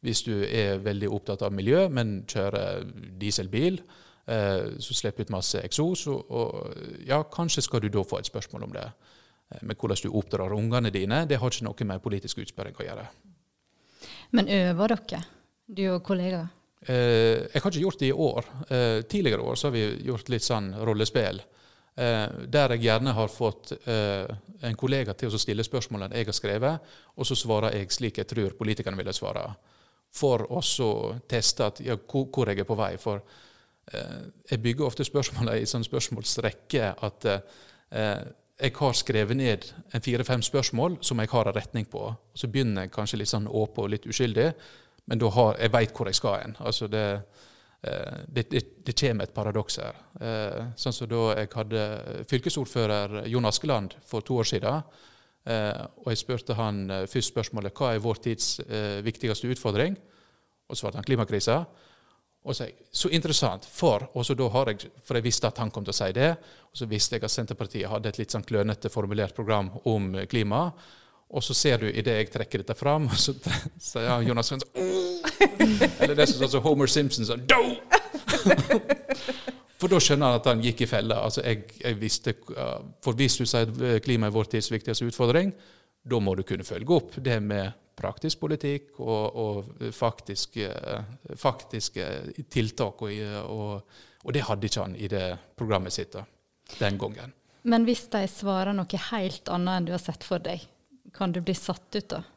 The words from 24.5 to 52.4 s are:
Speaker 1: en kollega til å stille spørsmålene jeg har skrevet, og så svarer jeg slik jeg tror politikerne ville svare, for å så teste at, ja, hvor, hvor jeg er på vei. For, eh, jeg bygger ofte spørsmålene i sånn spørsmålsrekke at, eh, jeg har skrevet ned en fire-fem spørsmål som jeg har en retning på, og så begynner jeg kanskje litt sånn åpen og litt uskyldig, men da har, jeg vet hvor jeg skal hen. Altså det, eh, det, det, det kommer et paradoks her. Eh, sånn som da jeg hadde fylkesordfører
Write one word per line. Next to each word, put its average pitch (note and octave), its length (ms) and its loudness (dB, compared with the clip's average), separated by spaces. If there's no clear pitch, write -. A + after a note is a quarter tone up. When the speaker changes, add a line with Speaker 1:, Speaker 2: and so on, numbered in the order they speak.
Speaker 1:
en A2+ 140 -2
kollega C3 400 0
til B2 160 -2
å G#2+ 80 0
stille A2 240 0
spørsmålene G#2 500 -6
jeg A2+ 120 0
har G#2 100 -4
skrevet, B2 440 0
og G2+ 80 -2
så B2+ 120 0
svarer A2 360 2
jeg G2 160 -4
slik - 320 -4
jeg F#2+ 80 -4
tror G#2+ 300 0
politikerne G2+ 380 -2
ville F#2+ 200 -6
svare, - 400 -6
for B2 380 2
å B2 120 -2
så A2 640 0
teste - 380 2
at, G#2 160 -2
ja, A#2+ 160 -4
hvor, C3+ 340 -2
hvor B2+ 180 0
jeg G2+ 120 0
er G2 80 2
på A2 80 0
vei. G2 220 -2
For, G2+ 240 -4
eh, - 280 -8
jeg A#2 120 0
bygger A#2+ 220 0
ofte C3 200 -2
spørsmålene A#2 580 0
i - 20 -2
sånn A2+ 240 -2
spørsmålsrekke A2+ 1120 -2
at, - 220 -6
eh, - 1000 -4
jeg C3+ 160 0
har C3+ 160 4
skrevet A2 440 2
ned B2+ 360 0
en A#2+ 80 -2
fire-fem A#2+ 420 0
spørsmål C#3 580 2
som - 180 0
jeg G#2+ 140 0
har A2+ 160 4
en F#2+ 60 0
retning G#2+ 320 -4
på, - 120 -10
og - 260 -16
så - 80 -4
begynner A2 360 0
jeg F#2+ 100 -8
kanskje G#2+ 260 -4
litt G#2 140 -2
sånn G#2 160 0
åpen G#2+ 360 0
og G2+ 60 -2
litt G#2+ 160 -4
uskyldig, A#2 460 2
men A#2 140 0
da A2+ 80 4
har, A2 320 6
jeg A2+ 140 4
vet A2+ 220 4
hvor A2 120 -2
jeg F#2+ 80 0
skal G2+ 240 2
hen. - 140 -10
Altså G#2 240 -2
det, G#2+ 160 0
eh, - 460 -6
det, B2 220 0
det, A#2+ 120 2
det B2 100 -4
kommer A2+ 300 2
et - 100 -12
paradoks G#2 460 -2
her. - 160 -10
Eh, A2 400 -4
sånn B2 160 -2
som A#2 140 -6
da A#2 140 2
jeg G#2+ 160 -2
hadde A2 300 -2
fylkesordfører A2 960 0